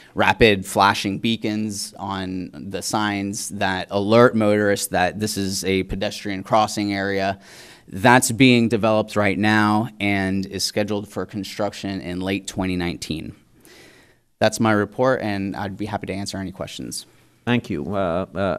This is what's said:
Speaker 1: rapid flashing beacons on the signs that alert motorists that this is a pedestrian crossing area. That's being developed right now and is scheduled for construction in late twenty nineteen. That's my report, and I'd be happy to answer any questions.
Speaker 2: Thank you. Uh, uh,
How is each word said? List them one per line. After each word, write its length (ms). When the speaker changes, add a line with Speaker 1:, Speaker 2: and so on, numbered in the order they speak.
Speaker 1:
rapid 500
flashing 520
beacons 800
on 540
the 120
signs 680
that 400
alert 460
motorists 520
that 320
this 180
is 280
a 180
pedestrian 600
crossing 500
area. 460
That's 440
being 380
developed 460
right 220
now 520
and 460
is 180
scheduled 460
for 160
construction 720
in 220
late 260
twenty 280
nineteen. 600
That's 200
my 120
report, 500
and 340
I'd 220
be 100
happy 200
to 60
answer 240
any 140
questions. 540
Speaker 2:
Thank 260
you. 240
Uh, 400
uh, 260